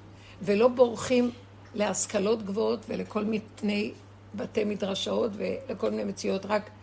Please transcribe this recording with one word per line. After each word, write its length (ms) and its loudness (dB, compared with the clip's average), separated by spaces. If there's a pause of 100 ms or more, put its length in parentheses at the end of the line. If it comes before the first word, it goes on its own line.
(420)
ולא 260 6
בורחים 640 4 (440)
להשכלות 680 0
גבוהות 440 -2
ולכל 360 -4
מיני 680 -2 (440)
בתי 280 -2
מדרשאות 720 -2
ולכל 560 -4
מיני 120 -2
מציאות, 420 -4
רק 240 -2 (120)